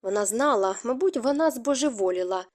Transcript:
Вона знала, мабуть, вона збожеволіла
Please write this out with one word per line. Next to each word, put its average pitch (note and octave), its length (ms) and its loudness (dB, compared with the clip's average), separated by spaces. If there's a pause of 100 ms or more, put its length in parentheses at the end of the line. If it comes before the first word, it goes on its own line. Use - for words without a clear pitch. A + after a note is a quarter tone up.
Вона G3+ 240 0
знала, G#3 580 2
мабуть, C4+ 340 0
вона C#4+ 340 2
збожеволіла G3+ 1040 -2